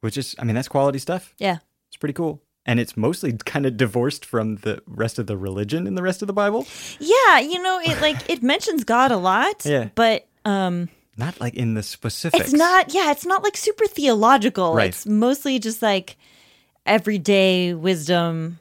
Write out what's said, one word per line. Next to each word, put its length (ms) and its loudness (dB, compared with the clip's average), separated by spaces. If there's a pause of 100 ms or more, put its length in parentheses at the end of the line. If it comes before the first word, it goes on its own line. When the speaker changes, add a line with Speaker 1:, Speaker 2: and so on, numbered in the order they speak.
Speaker 1:
Which 160 -4
is, 220 -6
I 60 -8
mean, 100 2
that's 140 -2
quality 300 2
stuff. 400 -6
Speaker 2:
Yeah. 200 -2 (300)
Speaker 1:
It's 80 -20
pretty 160 -6
cool. 300 -6 (240)
And 140 2
it's 160 -6
mostly 480 -2
kinda 260 -2
divorced 540 -2
from 320 -2
the 300 -6
rest 320 -6
of 80 -4
the 100 -4
religion 500 -4
in 100 -4
the 60 -4
rest 200 -4
of 60 -6
the 40 -6
Bible. 340 0 (320)
Speaker 2:
Yeah, 420 6
you 220 -4
know, 180 -2
it, 200 -2
like, 300 -2
it 120 -2
mentions 420 0
God 260 4
a 60 2
lot, 500 0
Speaker 1:
Yeah. 280 0
Speaker 2:
but, 320 2 (180)
um, 440 0 (280)
Speaker 1:
Not, 240 -6
like, 140 -4
in 200 0
the 80 -2
specifics. 640 -2
Speaker 2:
it's 60 0
not, 420 4
yeah, 160 2
it's 160 -2
not, 160 0
like, 140 -2
super 300 -2
theological. 880 2
Speaker 1:
Right. 140 4
Speaker 2:
It's 180 -8
mostly 520 0
just, 240 -6
like, 340 0 (680)
everyday 880 2
wisdom. 880 -2